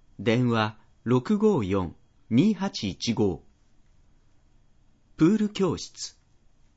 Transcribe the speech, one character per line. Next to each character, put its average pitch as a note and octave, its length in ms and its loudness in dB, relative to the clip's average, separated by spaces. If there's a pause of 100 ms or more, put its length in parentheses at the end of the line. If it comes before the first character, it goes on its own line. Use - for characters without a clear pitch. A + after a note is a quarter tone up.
(220)
ー、 - 20 -12
電 A#2 240 2
話 A2 300 -2 (260)
六 B2+ 340 0
五 G3 280 2
四 F#2 320 -2 (320)
二 E3 240 4
八 F#3 360 -6
一 A2 240 -6
五。 G2 300 -2 (1700)
プ F3 180 4
ー - 20 0
ル G#3 120 -2
教 F#3 260 -2
室。 - 420 -16 (600)